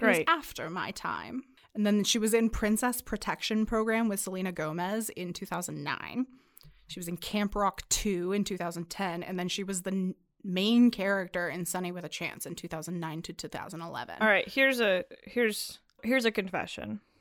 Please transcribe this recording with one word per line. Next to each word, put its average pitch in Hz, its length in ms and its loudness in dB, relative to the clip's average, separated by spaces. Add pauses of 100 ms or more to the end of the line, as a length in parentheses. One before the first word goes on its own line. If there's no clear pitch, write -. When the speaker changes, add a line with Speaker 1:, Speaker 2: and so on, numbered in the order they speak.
Speaker 1:
It 226 60 4
was 190 120 8
Speaker 2:
Great. 156 100 0
Speaker 1:
after 311 420 0
my 170 220 -4
time. - 500 -6 (320)
And 208 120 0
then 208 180 6
she - 140 2
was 214 140 2
in 226 160 6
Princess 220 540 0
Protection 214 640 -2
Program 220 420 2
with 196 120 0
Selena 185 320 -4
Gomez 175 580 -2
in 175 220 -6
two 190 140 -10
thousand 165 360 -6
nine. 185 440 -4 (600)
She - 140 -12
was 175 80 -8
in 175 80 -4
Camp 208 400 -2
Rock 202 320 0
two 180 440 0
in 202 120 2
two 196 120 -4
thousand 170 320 -4
ten, 175 360 -4
and 190 140 -6
then 180 100 -2
she 196 160 -4
was 185 180 -4
the 190 80 -4
n-, 185 240 0 (300)
main 220 460 8
character 190 580 0
in 170 160 -4
Sunny 180 280 -2
with 175 120 -8
a 147 60 -8
Chance - 340 -6
in 165 100 -10
two 175 140 -10
thousand 170 320 -6
nine 160 220 -4
to - 100 -10
two 160 160 -10
thousand - 320 -10
eleven. 151 400 -8
Speaker 2:
All 214 60 4
right, 202 200 6
here's 262 340 4
a, 190 240 4 (200)
here's, - 540 0 (240)
here's 233 240 2
a 226 40 2
confession. 196 680 -4 (200)